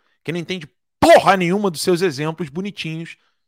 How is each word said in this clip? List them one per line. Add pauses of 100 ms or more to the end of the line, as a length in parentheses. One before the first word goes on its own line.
(240)
quem
não
entende (320)
porra
nenhuma
dos
seus
exemplos
bonitinhos (300)